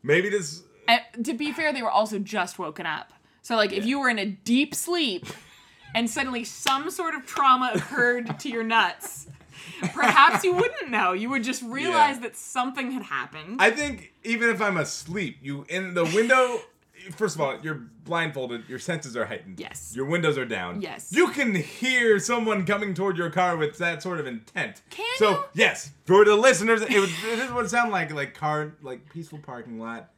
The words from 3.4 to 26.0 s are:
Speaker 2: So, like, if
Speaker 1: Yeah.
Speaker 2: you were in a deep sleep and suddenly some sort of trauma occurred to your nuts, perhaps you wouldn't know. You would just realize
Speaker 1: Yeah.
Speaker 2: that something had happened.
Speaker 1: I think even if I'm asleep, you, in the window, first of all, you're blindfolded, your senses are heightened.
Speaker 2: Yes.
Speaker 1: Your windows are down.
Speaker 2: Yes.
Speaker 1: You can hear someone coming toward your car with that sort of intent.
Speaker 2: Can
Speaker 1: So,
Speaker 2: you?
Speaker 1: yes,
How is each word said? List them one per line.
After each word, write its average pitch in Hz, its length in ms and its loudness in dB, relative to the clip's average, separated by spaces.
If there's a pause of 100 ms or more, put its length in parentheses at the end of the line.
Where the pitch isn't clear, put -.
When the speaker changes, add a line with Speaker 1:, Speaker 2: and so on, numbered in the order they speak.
Speaker 2:
So, 233 140 -2
like, 208 160 4
if 202 120 -2
Speaker 1:
Yeah. 226 60 0
Speaker 2:
you 277 100 0
were 262 100 2
in 220 100 0
a 196 60 -2
deep 247 500 0
sleep 311 500 -2 (680)
and 233 140 0
suddenly 240 340 -4
some 277 480 -2
sort 330 240 -4
of 269 100 -10
trauma 254 500 2
occurred 240 640 0
to 285 100 -8
your 233 140 -4
nuts, 226 640 0 (640)
perhaps 277 500 6
you 359 100 4
wouldn't 427 360 0
know. 202 240 2
You 220 160 -4
would 262 140 -2
just 254 200 -4
realize 285 540 2
Speaker 1:
Yeah. 233 60 -10
Speaker 2:
that 226 120 -8
something 262 560 -4
had 240 120 -6
happened. 156 560 -8
Speaker 1:
I 208 120 8
think 285 420 -6 (100)
even 233 260 2
if 196 120 0
I'm 196 160 2
asleep, 156 640 -4
you, 143 280 -8
in 180 240 -6
the 170 120 2
window, 233 560 4 (560)
first 180 180 -2
of 160 60 -2
all, 135 200 -2
you're 147 280 -8 (160)
blindfolded, 139 640 -4
your 127 100 -10
senses 143 360 -6
are 113 100 -2
heightened. 95 340 -12
Speaker 2:
Yes. - 360 -14
Speaker 1:
Your 135 100 -2
windows 156 320 2
are 127 80 -2
down. 95 360 -6
Speaker 2:
Yes. - 300 -10
Speaker 1:
You 294 180 4
can 247 260 0
hear 233 640 2
someone 220 460 0
coming 202 280 -2
toward 185 240 -2
your 170 120 -2
car 180 280 2
with 151 200 -2
that 170 260 -2
sort 175 160 -4
of 135 80 -6
intent. 117 600 -8
Speaker 2:
Can 427 160 -10 (120)
Speaker 1:
So, 214 140 6
Speaker 2:
you? - 120 0 (100)
Speaker 1:
yes, - 380 0 (140)